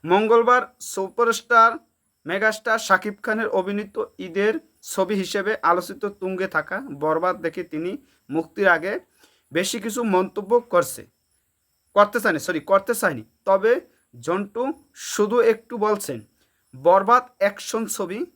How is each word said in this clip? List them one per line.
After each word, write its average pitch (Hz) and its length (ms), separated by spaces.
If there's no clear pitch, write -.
মঙ্গলবার 226 580
সুপারস্টার, 226 760
মেগাস্টার 220 520
শাকিব 202 440
খানের 220 260
অভিনীত 202 480
ঈদের 190 360
ছবি 190 320
হিসেবে 196 380
আলোচিত 180 400
তুঙ্গে 185 280
থাকা 156 280
বরবাদ 160 320
দেখে 170 180
তিনি 160 200
মুক্তির 165 380
আগে 170 240
বেশি 190 320
কিছু 226 160
মন্তব্য 190 380
করছে, 175 300
করতে 208 240
চায়নি, 185 260
সরি, 160 140
করতে 196 400
চায়নি। 143 220
তবে 196 280
ঝন্টু 185 480
শুধু 208 240
একটু 220 260
বলছেন, 202 400
বরবাদ 196 500
অ্যাকশন 202 480
ছবি 196 320